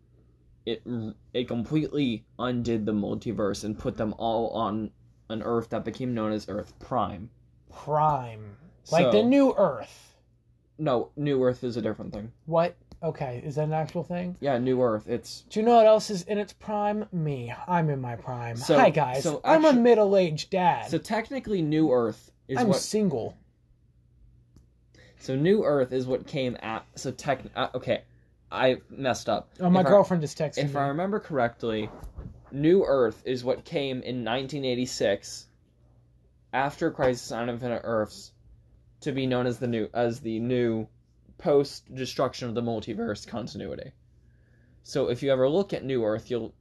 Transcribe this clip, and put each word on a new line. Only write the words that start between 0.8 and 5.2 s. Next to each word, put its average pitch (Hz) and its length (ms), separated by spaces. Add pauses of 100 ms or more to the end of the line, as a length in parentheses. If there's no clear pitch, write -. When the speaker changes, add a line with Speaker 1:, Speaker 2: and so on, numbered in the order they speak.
Speaker 1:
r-, 113 240 (200)
it 123 160
completely 131 760 (140)
undid 117 460
the 110 80
multiverse 104 720
and 104 120
put - 200
them 110 200
all 113 340
on 107 400 (380)